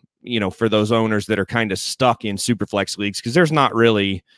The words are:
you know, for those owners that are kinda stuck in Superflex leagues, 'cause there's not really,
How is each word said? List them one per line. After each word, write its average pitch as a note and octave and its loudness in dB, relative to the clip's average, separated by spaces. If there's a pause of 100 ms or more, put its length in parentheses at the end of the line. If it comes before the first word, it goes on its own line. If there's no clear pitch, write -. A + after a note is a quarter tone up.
(220)
you A#2 -4
know, G2 -2
for A2+ -2
those G#2+ 2
owners A2 0
that G#2+ 0
are F#2+ 0
kinda A2 -2
stuck - -2
in G2+ -4
Superflex G2+ -2
leagues, G2+ -4
'cause A#2 -6
there's E3 4
not C#3+ 2
really, G#2 2 (140)